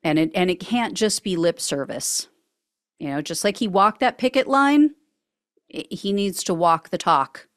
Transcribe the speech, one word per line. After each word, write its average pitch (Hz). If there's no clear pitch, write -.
And 156
it, 160
and 185
it 180
can't 226
just 214
be 185
lip 165
service. -
You 151
know, 139
just 160
like 208
he 220
walked 196
that 254
picket 254
line, 285
i-, -
he 196
needs 202
to -
walk 165
the 180
talk 147